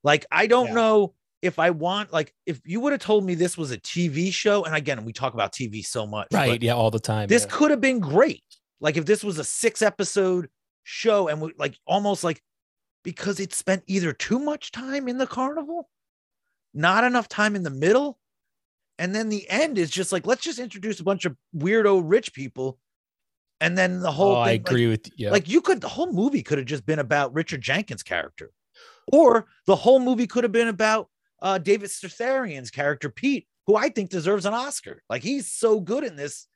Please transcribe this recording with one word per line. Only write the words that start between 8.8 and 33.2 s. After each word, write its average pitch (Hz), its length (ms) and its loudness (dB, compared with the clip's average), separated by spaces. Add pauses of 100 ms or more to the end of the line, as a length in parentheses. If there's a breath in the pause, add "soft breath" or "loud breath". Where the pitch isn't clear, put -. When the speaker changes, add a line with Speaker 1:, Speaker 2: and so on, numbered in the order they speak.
Speaker 1:
Like, 151 160 0
if 160 80 -2
this 208 180 2
was 196 140 -4
a 151 60 -6
six - 400 -2
episode 185 680 0 (360)
show 208 420 0
and 151 120 -2
we, 156 200 -8
like, 143 260 -4
almost, 202 380 0
like, - 180 -2 (600)
because 185 360 -6
it 190 140 -8
spent 190 340 -2
either 185 240 0
too - 260 -2
much 294 340 -4
time 262 360 -6
in 247 100 -6
the 262 100 -2
carnival, 294 640 -6 (840)
not 180 320 2
enough 247 240 0
time 208 260 0
in 190 80 -4
the 156 60 -4
middle, 202 500 2 (760)
and 180 180 -4
then 220 140 -2
the 208 200 -6
end 269 280 0
is 165 120 0
just 180 220 -4
like, 185 160 -2
"Let's 240 160 0
just 262 160 -8
introduce 208 400 -8
a 160 60 -12
bunch 196 180 0
of 156 140 -4 (180)
weirdo 196 480 4
rich 190 300 2
people," 131 460 -8 (840)
and 170 160 0
then 180 240 0
the 175 100 -2
whole 180 240 4
Speaker 2:
Oh, 120 60 2
I 117 60 4
Speaker 1:
thing, 117 60 4 (100)
like, - 60 -4
Speaker 2:
agree 120 180 4
with 110 200 0
you. - 60 -20 (140)
Yeah. 104 40 0
Speaker 1:
like, 202 160 2
you 254 140 4
could, 359 180 2
the - 80 -8
whole 339 240 -4
movie 220 320 0
could 151 140 -2
have 131 100 -6
just 131 180 -6
been 151 140 -2
about 139 340 0
Richard 156 280 -4
Jenkins' 139 420 -4
character, - 480 -8 (560 soft breath)
or 254 400 6 (200 soft breath)
the 190 100 6
whole 254 240 6
movie 247 260 0
could 240 160 0
have 233 80 0
been 233 160 2
about, 214 400 0 (340)
uh, 190 180 0
David 202 300 0
Strathairn's 196 840 -6
character, 143 380 -2
Pete, 262 380 -4 (200)